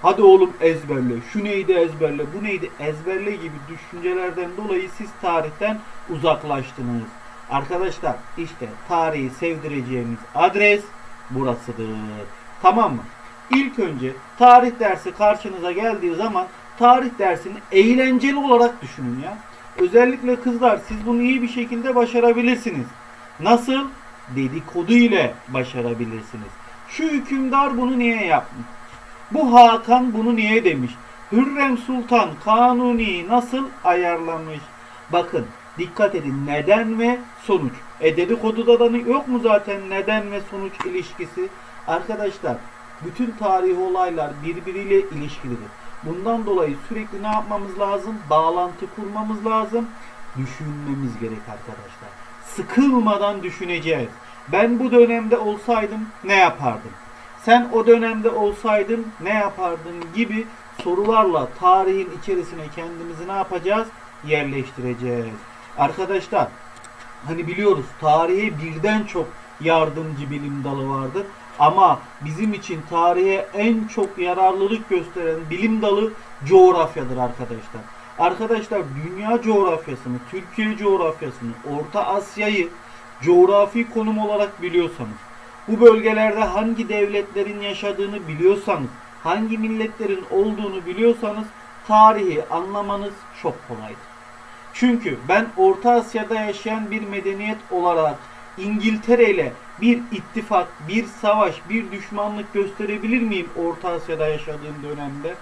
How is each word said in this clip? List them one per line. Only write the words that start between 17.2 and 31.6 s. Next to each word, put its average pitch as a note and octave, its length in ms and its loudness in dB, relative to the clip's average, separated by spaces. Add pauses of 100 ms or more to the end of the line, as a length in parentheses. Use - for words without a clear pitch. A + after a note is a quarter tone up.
eğlenceli B3+ 680 4
olarak A#3+ 440 4
düşünün B2+ 420 -8
ya. G3+ 140 -10 (400)
Özellikle B3 640 4
kızlar, A#3 460 2
siz G#3+ 180 -10
bunu A#3+ 160 2
iyi B3+ 200 2
bir A#3 80 -2
şekilde A#3+ 460 -4
başarabilirsiniz. A#3 920 2 (520)
Nasıl? A#3+ 480 2 (480)
Dedikodu D#3+ 580 -2
ile G#3 400 4 (140)
başarabilirsiniz. A#2 1040 -6 (380)
"Şu - 140 -6
hükümdar C4+ 720 0
bunu B3+ 220 0
niye A3+ 260 0
yapmış? C3+ 400 0 (680)
Bu B3+ 220 2
Hakan A#3+ 600 8
bunu A3+ 220 2
niye A3 300 2
demiş? C3 260 0 (400)
Hürrem C4+ 460 2